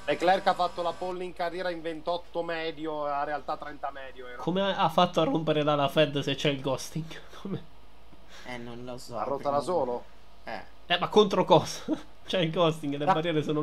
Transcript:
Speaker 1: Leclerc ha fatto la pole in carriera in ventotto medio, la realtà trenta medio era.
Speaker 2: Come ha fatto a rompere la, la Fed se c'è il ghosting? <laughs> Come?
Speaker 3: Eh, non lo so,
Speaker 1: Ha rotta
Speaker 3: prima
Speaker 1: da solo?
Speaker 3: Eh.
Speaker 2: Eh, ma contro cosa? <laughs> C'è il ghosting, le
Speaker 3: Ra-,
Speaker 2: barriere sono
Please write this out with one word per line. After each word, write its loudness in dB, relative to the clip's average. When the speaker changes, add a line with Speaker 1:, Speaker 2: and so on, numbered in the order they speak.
Speaker 1:
Leclerc 4
ha 6
fatto 0
la 0
pole -4
in -8
carriera -4
in -8
ventotto -4
medio, -4
la 0
realtà -4
trenta -4
medio -12
era. -12
Speaker 2:
Come 0
ha 2
fatto 4
a 6
rompere 2
la, 4
la 4
Fed 4
se 0
c'è 0
il 0
ghosting? -2
<laughs> -14
Come? -6
Speaker 3:
Eh, -10
non -10
lo -8
so, -8
Speaker 1:
Ha 0
rotta 0
Speaker 3:
prima -
Speaker 1:
da 4
solo? 0
Speaker 3:
Eh. -8
Speaker 2:
Eh, 2
ma -2
contro 6
cosa? 6
<laughs> -4
C'è 0
il 2
ghosting, 2
le -2
Speaker 3:
Ra-, 4
Speaker 2:
barriere 2
sono 0